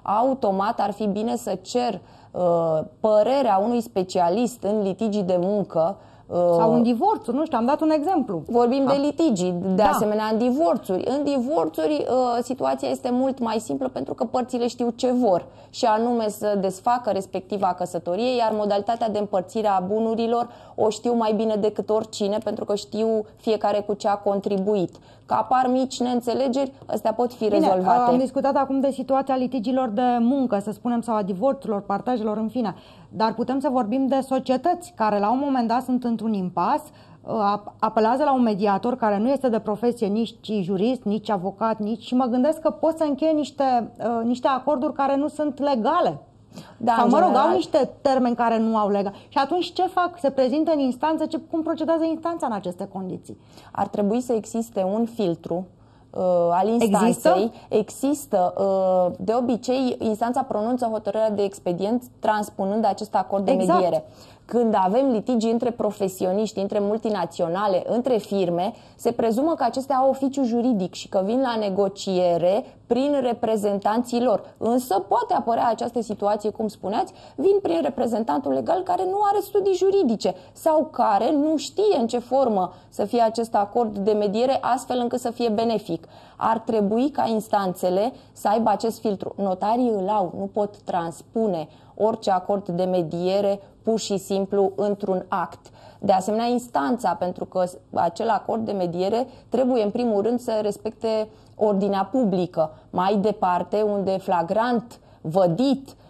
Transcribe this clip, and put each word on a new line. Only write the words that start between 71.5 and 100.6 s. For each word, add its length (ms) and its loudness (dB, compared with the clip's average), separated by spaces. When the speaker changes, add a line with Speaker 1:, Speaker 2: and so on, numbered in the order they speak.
Speaker 1:
negociere 1080 0
prin 340 2
reprezentanții 1040 0
lor. 360 0
Însă 400 0
poate 360 0
apărea 340 0
această 320 -2
situație, 500 -2
cum 180 -4
spuneați, 440 -6
vin 280 4
prin 200 0
reprezentantul 720 -2
legal 300 0
care 220 -2
nu 140 -2
are 100 0
studii 340 0
juridice 600 2
sau 380 2
care 420 2
nu 240 2
știe 420 0
în 80 2
ce 120 -2
formă 540 2
să 160 -4
fie 180 2
acest 320 0
acord 440 0
de 140 2
mediere, 480 0
astfel 380 -2
încât 220 -2
să 100 -4
fie 180 -2
benefic. 580 -2
Ar 220 0
trebui 520 0
ca 160 -2
instanțele 840 0
să 160 -4
aibă 220 2
acest 300 -2
filtru. 360 -4
Notarii 640 0
îl 80 -2
au, 300 0
nu 140 -6
pot 240 -2
transpune 920 -4
orice 340 0
acord 380 0
de 160 -2
mediere 760 0
pur 160 0
și 200 -2
simplu 580 0
într-un 520 -2
act. 380 -6
De 140 2
asemenea, 340 0
instanța, 680 -2
pentru 300 -6
că 200 -2
acel 360 0
acord 360 -2
de 80 -4
mediere 540 -2
trebuie, 340 2
în 80 0
primul 320 0
rând, 180 0
să 220 -2